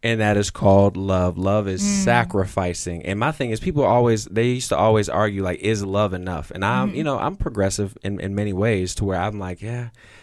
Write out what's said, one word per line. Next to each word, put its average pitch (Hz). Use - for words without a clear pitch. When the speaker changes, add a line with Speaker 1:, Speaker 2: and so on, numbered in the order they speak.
Speaker 1:
And 113
that 104
is 104
called 98
love. 92
Love 98
is 95
Speaker 2:
Mm. 202
Speaker 1:
sacrificing. 92
And 98
my 131
thing 123
is, 110
people 147
always, 117
they 113
used 123
to 87
always 107
argue, 101
like, 90
"Is 104
love 98
enough?" 90
And 95
I'm, 127
Speaker 2:
Mm-hmm. 190
Speaker 1:
you 156
know, 139
I'm 190
progressive 98
in, 98
in 98
many 104
ways 95
to 104
where 92
I'm 104
like, 92
"Yeah, 120